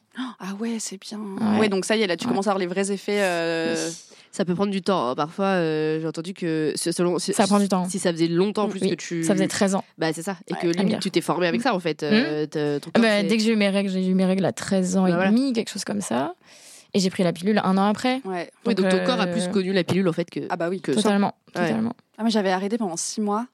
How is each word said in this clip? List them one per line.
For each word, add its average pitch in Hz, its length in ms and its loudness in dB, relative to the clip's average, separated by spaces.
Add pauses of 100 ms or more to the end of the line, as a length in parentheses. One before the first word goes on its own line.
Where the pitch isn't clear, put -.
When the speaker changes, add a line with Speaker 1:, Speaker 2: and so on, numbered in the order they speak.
(180)
Speaker 1:
Ah 226 420 -10
ouais, 233 200 -6
c'est 196 200 -10
bien. 214 200 -14 (340)
Speaker 2:
Ouais. 214 80 4
Speaker 1:
Ouais, 214 80 4
donc 190 160 0
ça 220 100 2
y 220 60 2
est, 208 60 0
là, 170 100 -2
tu - 80 -6
Speaker 2:
Ouais. - 40 0
Speaker 1:
commences 196 180 0
à 208 40 4
avoir 190 80 0
les 180 80 -2
vrais 196 240 -2
effets, 202 300 -2
euh, 165 680 0
Speaker 2:
Oui. 165 80 -8 (360)
Speaker 3:
Ça 196 140 -2
peut 175 80 0
prendre 202 180 0
du 190 120 -2
temps, 160 260 0
hein. 127 60 -2
Parfois, 165 300 -2
euh, 160 560 0
j'ai 165 60 -4
entendu 165 280 -8
que 156 400 -2
se-, - 160 -2
selon, 175 260 0
se-, - 160 -4
Speaker 2:
Ça 202 140 2
prend 202 120 6
du 202 80 2
temps. 185 220 0
Speaker 3:
si 196 80 -4
ça 180 140 0
faisait 165 160 2
longtemps 190 380 2
en 214 40 0
plus 196 140 -6
Speaker 2:
Oui. 185 80 2
Speaker 3:
que 175 40 -2
tu 165 280 -4
Speaker 2:
Ça 165 100 2
faisait 190 140 2
treize 196 260 0
ans. 190 100 -2 (160)
Speaker 3:
Ça 160 80 0
faisait 165 140 -2
treize 180 80 -8
ans. 190 60 -6
Ça - 0 -
fait - 20 -14
treize - 0 -
ans. - 0 -
Bah, - 80 -
c'est - 80 -6
ça. - 80 -4
Et - 0 -
que 180 60 2
Speaker 2:
Ouais. 170 60 2
Speaker 3:
limite, 190 240 2
Speaker 2:
Hmm. - 20 -6
Speaker 3:
tu 196 100 -4
t'es 170 120 0
formé 170 260 0
avec 226 160 0
ça, 254 100 0
en 180 60 0
fait. 160 240 -4
Euh, 214 380 2
Speaker 2:
Bah, 151 60 -2
Speaker 3:
te-, 147 320 -2
ton 165 120 -12
corps, 226 120 4
Speaker 2:
dès 202 240 4
Speaker 3:
c'est 214 100 4
Speaker 2:
que 220 60 2
j'ai 226 100 4
eu - 20 2
mes 202 140 4
règles, 202 200 2
j'ai 185 160 0
eu 185 80 2
mes 190 140 4
règles 185 180 2
à 131 60 2
treize 185 460 0
ans 185 100 4
et - 20 4
Speaker 3:
Bah, 175 60 4
voilà. 190 160 4
Speaker 2:
demi, 254 220 4
quelque 220 180 -2
chose 196 120 -8
comme 202 180 -4
ça. 269 340 -4 (580)
Et 202 60 2
j'ai 185 100 2
pris 190 140 0
la 165 100 2
pilule 196 300 0
un 190 160 2
an 196 100 4
après. 254 340 -2
Speaker 1:
Ouais. 180 280 -6 (160)
Speaker 3:
Oui, 233 80 2
donc 190 140 2
Speaker 2:
Donc, 185 100 4
Speaker 3:
ton 180 60 -2
corps 180 140 2
a 180 60 0
plus 175 220 -2
Speaker 2:
euh, - 40 -4
Speaker 3:
connu 190 220 0
la 185 100 2
pilule, 180 240 0
en 160 60 2
fait, 165 160 -4
que 143 200 -8
Speaker 1:
Ah 180 80 -4
bah 170 120 -2
oui. 190 100 -4
Speaker 3:
que 151 140 -2
sans. 208 80 2
Speaker 2:
Totalement, 202 320 2 (220)
Speaker 3:
Ouais. 175 120 0
Speaker 2:
totalement. 226 260 -2 (260)
Speaker 1:
Ah, - 20 -8
moi, 226 80 0
j'avais 202 220 2
arrêté 196 260 -2
pendant 185 200 -4
six - 240 -6
mois 208 320 -2